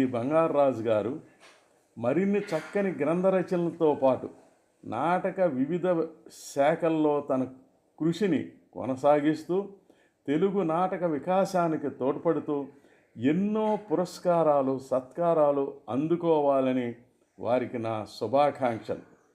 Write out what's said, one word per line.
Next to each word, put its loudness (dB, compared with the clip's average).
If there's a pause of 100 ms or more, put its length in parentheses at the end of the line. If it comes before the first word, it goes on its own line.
బంగారరాజు 2
గారు 0 (840)
మరిన్ని 0
చక్కని -4
గ్రంథ 0
రచనలతో 2
పాటు 0 (560)
నాటక -2 (120)
వివిధ -2 (460)
శాఖల్లో 0
తన -2 (560)
కృషిని 0 (300)
కొనసాగిస్తూ 0 (720)
తెలుగు 0
నాటక -2
వికాసానికి 0
తోడ్పడుతూ -2 (600)
ఎన్నో 0 (120)
పురస్కారాలు, 2
సత్కారాలు 0 (240)
అందుకోవాలని 2 (520)
వారికి -2
నా -4 (100)
శుభాకాంక్షలు, -2 (300)